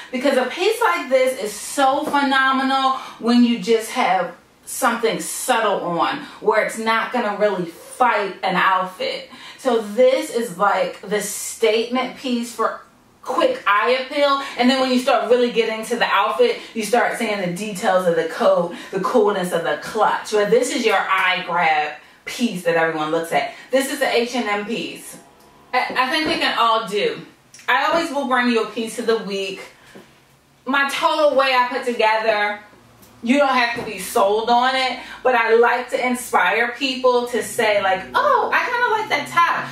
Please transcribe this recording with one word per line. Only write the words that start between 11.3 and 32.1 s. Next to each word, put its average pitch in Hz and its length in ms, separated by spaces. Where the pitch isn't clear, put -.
piece 240 340
for - 300
quick - 440
eye 226 340
appeal, 285 400
and 247 100
then 262 140
when 262 80
you 254 80
start 240 320
really 240 220
getting 220 340
to 240 100
the 202 100
outfit, 220 520
you 220 100
start 214 360
seeing 214 200
the 175 140
details 190 540
of 165 80
the 160 80
coat, 175 500
the 190 100
coolness 196 520
of 165 120
the 165 200
clutch. - 480
But 202 180
this 254 260
is 240 80
your 208 140
eye 185 480
grab 156 480
piece 196 380
that 165 120
everyone 156 360
looks 165 200
at. - 220
This 269 220
is 269 80
the - 120
H 233 220
and 220 160
M 208 160
piece. - 520
I, 254 140
I 254 140
think 311 160
we 320 140
can - 180
all 226 300
do. 196 340
I 269 220
always 339 180
will 269 160
bring 247 240
you 220 140
a - 80
piece 226 260
of 233 80
the 226 120
week. 196 440
My 277 240
total 311 460
way 269 180
I 254 140
put 247 180
together, 220 760